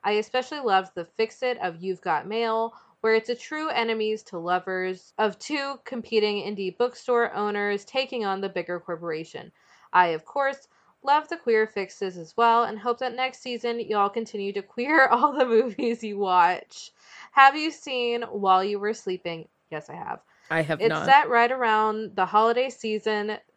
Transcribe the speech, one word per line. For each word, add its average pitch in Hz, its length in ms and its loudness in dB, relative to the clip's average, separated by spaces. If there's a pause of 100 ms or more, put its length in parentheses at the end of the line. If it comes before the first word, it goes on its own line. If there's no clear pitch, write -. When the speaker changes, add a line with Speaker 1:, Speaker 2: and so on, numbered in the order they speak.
Speaker 1:
I 202 80 0
especially 214 480 -2
loved 190 340 0
the 170 120 -8
fix-it 233 520 -4
of 170 240 -6
You've 185 200 -6
Got 160 260 -2
Mail, 226 480 -2 (260)
where 220 140 4
it's 220 140 0
a 240 60 -2
true 311 340 -8
enemies 220 560 -2
to 185 120 -12
lovers 185 800 -4
of 214 220 0
two 277 440 -6
competing 208 640 -2
indie 196 320 -6
bookstore 240 560 0
owners 208 520 -2
taking 262 380 -4
on 196 180 -2
the 190 80 -4
bigger 175 300 -6
corporation. 165 720 -10 (400)
I, 180 180 6
of 160 160 -4
course, 277 420 -4 (340)
love 294 260 2
the 339 100 -6
queer 220 280 2
fixes 190 520 -8
as 160 200 -12
well 233 280 4
and 220 120 -8
hope 233 220 -4
that 247 160 -6
next 254 260 -4
season 240 380 -6
y'all 208 300 0
continue 202 440 -6
to 202 80 -4
queer 262 460 2
<laughs> - 40 2
all 269 200 4
the 269 140 2
movies 233 580 0
you 208 160 -8
watch. 180 720 0 (400)
Have 269 240 8
you 311 160 -2
seen 240 500 -4
While 190 420 2
You 208 140 -4
Were 208 160 -4
Sleeping? 175 540 -8 (240)
Yes, 156 180 -10
I 147 60 -16
have. - 240 -10 (300)
Speaker 2:
I 160 120 0
have 156 180 -2
Speaker 1:
It's 226 100 2
Speaker 2:
not. 156 160 0
Speaker 1:
set 269 240 6
right 240 220 4
around 220 640 0
the 185 100 2
holiday 233 440 2
season, 214 680 -4 (200)